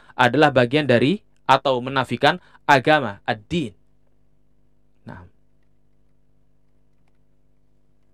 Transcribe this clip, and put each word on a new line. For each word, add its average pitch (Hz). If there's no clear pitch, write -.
Adalah 127
bagian 131
dari 127
atau 135
menafikan 135
agama, 139
ad-din. 120
Nah. 90